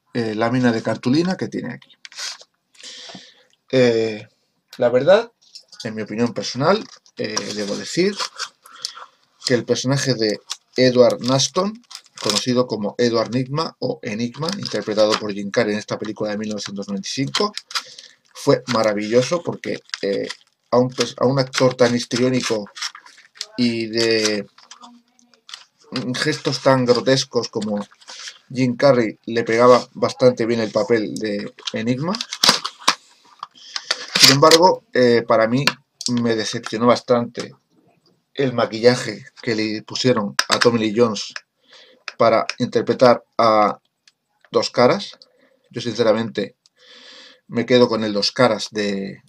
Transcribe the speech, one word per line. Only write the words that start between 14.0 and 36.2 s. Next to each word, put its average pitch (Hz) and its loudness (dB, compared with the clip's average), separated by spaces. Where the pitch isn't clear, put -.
Enigma, 120 -6
interpretado 107 0
por 107 -6
Jim 101 -8
Carrey 104 0
en 104 -4
esta 104 -8
película 107 -8
de 104 -6
mil 107 -8
novecientos 101 -10
noventa 98 -8
y - -8
cinco, 139 -4
fue 139 0
maravilloso 110 0
porque, - -8
eh, 101 -2
a 170 4
un 131 2
pers-, 123 -4
a 127 2
un 135 0
actor 131 0
tan 123 4
histriónico 120 -2
y 117 0
de 107 0
gestos 147 -4
tan 131 4
grotescos 120 0
como 104 -6
Jim 123 0
Carrey 123 2
le 117 -2
pegaba 120 6
bastante 120 2
bien 117 0
el 107 -4
papel 107 0
de 104 -6
Enigma. 127 -4
Sin 135 8
embargo, 160 6
eh, 120 4
para 113 4
mí 127 0
me 120 -2